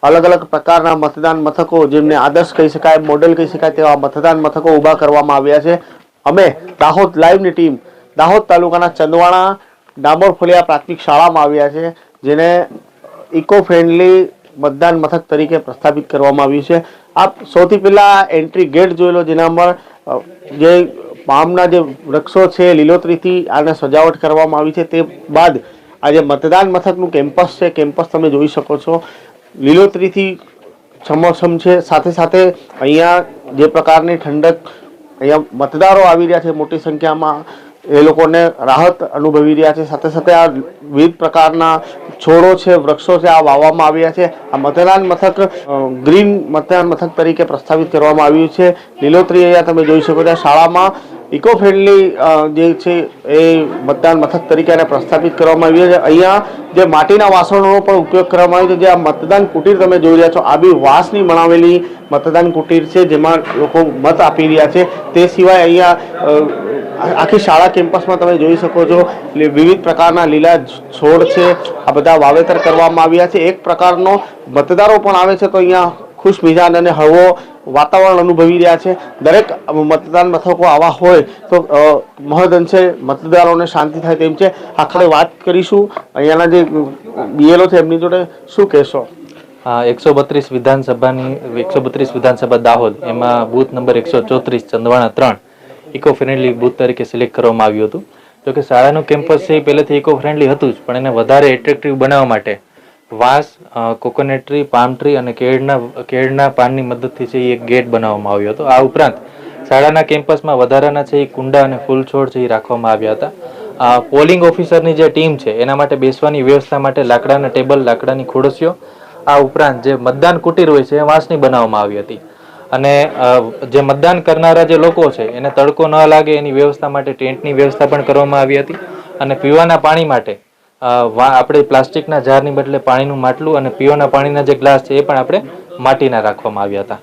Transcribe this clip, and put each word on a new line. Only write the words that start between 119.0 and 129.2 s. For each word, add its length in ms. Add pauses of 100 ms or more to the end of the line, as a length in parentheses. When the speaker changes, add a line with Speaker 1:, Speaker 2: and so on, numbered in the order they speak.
Speaker 2:
આ 140
ઉપરાંત 420
જે 140
મતદાન 420
કુટીર 320
હોય 120
છે 140
એ 40
વાંસની 360
બનાવવામાં 440
આવી 180
હતી. 220 (520)
અને, 380 (100)
અ, 200 (240)
જે 160
મતદાન 400
કરનારા 420
જે 140
લોકો 340
છે 120
એને 280
તડકો 360
ન 200
લાગે 260
એની 200
વ્યવસ્થા 360
માટે 240
ટેન્ટની 400
વ્યવસ્થા 340
પણ 160
કરવામાં 380
આવી 180
હતી. 160 (460)